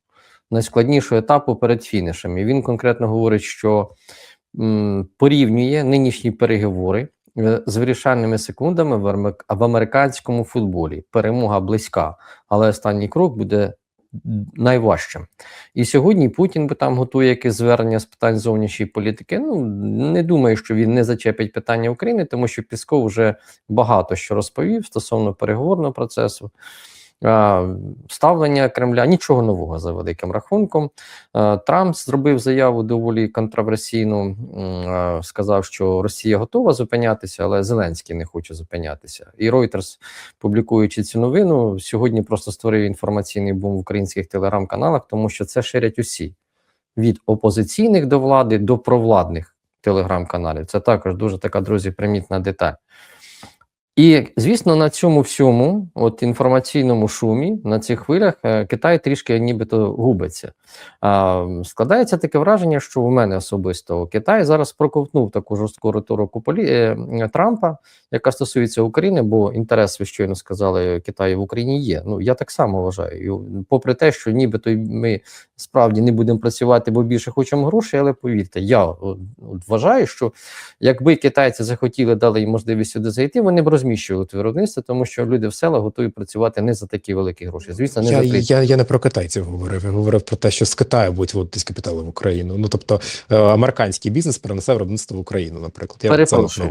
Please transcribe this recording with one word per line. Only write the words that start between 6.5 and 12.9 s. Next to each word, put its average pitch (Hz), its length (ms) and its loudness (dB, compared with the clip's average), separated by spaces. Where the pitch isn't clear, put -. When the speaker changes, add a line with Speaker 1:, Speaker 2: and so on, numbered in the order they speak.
Speaker 1:
е, 110 280 0
з 107 100 -4
вирішальними 117 640 0
секундами 156 580 -2
в 101 100 -2
арме-, 101 280 -2
в 107 160 0
американському 120 800 0
футболі. 87 640 -4
Перемога 110 500 0
близька, 92 560 -4
але 107 200 4
останній 104 400 -2